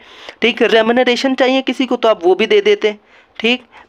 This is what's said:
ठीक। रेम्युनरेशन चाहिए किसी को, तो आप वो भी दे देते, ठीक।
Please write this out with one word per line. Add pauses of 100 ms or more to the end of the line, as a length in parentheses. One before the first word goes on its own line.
(420)
ठीक।
रेम्युनरेशन
चाहिए
किसी
को,
तो
आप
वो
भी
दे
देते, (420)
ठीक। (260)